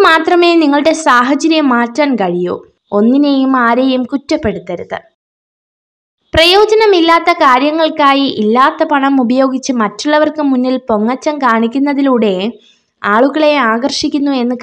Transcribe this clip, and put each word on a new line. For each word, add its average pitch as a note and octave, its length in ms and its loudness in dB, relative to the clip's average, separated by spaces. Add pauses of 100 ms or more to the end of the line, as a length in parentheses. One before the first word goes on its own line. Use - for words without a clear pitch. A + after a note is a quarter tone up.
മാത്രമേ E4+ 480 2
നിങ്ങളുടെ D4+ 380 2
സാഹചര്യം C#4+ 760 0
മാറ്റാൻ A#3+ 460 -2
കഴിയൂ. F3+ 400 -2 (360)
ഒന്നിനെയും C4 640 2
ആരെയും B3+ 460 0
കുറ്റപ്പെടുത്തരുത്. F3+ 960 -6 (1300)
പ്രയോജനമില്ലാത്ത F4+ 1000 2
കാര്യങ്ങൾക്കായി D4 920 0 (160)
ഇല്ലാത്ത C4+ 400 0
പണം C#4 380 0
ഉപയോഗിച്ച് B3+ 520 -2
മറ്റുള്ളവർക്ക് D4+ 680 -2
മുന്നിൽ B3+ 340 0 (140)
പൊങ്ങച്ചം B3 480 -2
കാണിക്കുന്നതിലൂടെ B3 960 0 (640)
ആളുകളെ C#4+ 540 0
ആകർഷിക്കുന്നു C#4 760 -2
എന്ന് B3 320 -2